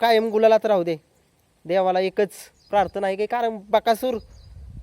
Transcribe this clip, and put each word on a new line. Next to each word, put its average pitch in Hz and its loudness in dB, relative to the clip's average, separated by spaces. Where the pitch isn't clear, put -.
कायम 226 2
गुलालात 220 4
राहू 202 2
दे, 165 -4
देवाला 185 0
एकच 190 -2
प्रार्थना 196 0
आहे 190 -4
की, 214 -4
कारण 233 -4
बकासूर 226 0